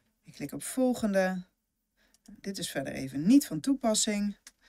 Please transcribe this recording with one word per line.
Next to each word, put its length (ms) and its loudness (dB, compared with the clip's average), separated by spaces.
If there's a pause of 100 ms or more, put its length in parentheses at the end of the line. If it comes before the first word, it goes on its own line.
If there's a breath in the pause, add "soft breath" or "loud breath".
(220)
Ik 100 -20
klik 200 -10
op 100 -8
volgende. 840 0 (960)
Dit 180 -10
is 120 -6
verder 220 -6
even 340 -4
niet 200 8
van 140 -6
toepassing. 800 0 (300 loud breath)